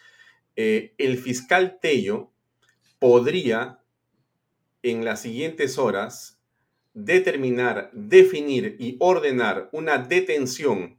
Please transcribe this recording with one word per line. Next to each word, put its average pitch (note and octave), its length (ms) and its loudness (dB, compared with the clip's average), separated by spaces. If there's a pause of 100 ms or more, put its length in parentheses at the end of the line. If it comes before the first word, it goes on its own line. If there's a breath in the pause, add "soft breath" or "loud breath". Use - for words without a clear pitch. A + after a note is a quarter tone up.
(560 soft breath)
eh, A2 400 -2
¿el C3 220 -2
fiscal F3+ 640 -2
Tello G#2 500 -2 (680)
podría B2 840 2 (1000)
en A2+ 220 -2
las A2 160 -4
siguientes C3+ 560 -4
horas G#2+ 640 -4 (540)
determinar, B2 960 -2
definir C#3 840 4
y B2 220 -8
ordenar C3+ 720 0
una D#3 260 -2
detención C3 1000 -2